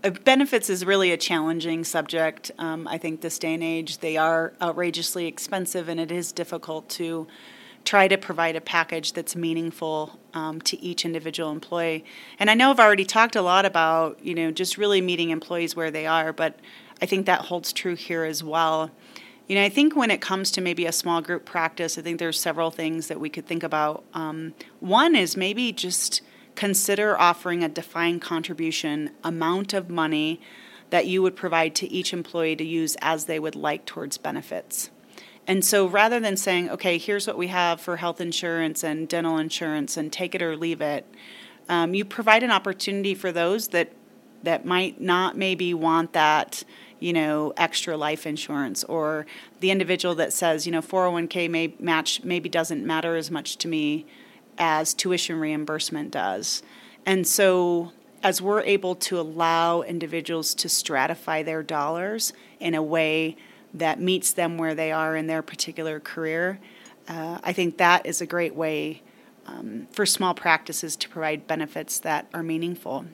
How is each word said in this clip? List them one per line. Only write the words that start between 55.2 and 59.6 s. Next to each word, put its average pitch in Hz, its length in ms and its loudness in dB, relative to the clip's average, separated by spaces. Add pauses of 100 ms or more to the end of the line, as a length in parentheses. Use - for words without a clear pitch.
reimbursement 151 720 -4
does." 98 520 -4 (420)
And 190 220 2
so 175 680 4 (300)
as 190 180 2
we're 202 220 0
able 190 320 2
to 180 260 -4
allow 165 600 2